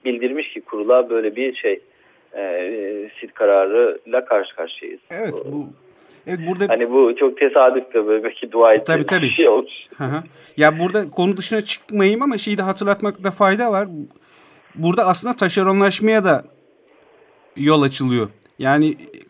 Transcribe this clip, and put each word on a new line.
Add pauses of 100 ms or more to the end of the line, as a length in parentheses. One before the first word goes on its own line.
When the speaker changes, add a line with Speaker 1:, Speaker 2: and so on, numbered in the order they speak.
Speaker 1:
bildirmiş
ki
kurula
böyle
bir
şey, (560)
e, (100)
sit
kararıyla
karşı
karşıyayız. (200)
Speaker 2:
Evet,
Speaker 1:
O
Speaker 2:
bu... (600)
Evet,
burada
Speaker 1:
Hani
bu
çok
tesadüf (100)
tabii,
belki
dua
Speaker 2:
Tabii,
Speaker 1:
ettiğimiz
Speaker 2:
tabii.
Speaker 1:
bir
şey
olmuş. (240)
Speaker 2:
Hı
hı. (340)
Ya
burada
konu
dışına
çıkmayayım
ama
şeyi
de
hatırlatmakta
fayda
var. (880)
Burada
aslında
taşeronlaşmaya
da (1120)
yol
açılıyor. (300)
Yani (360)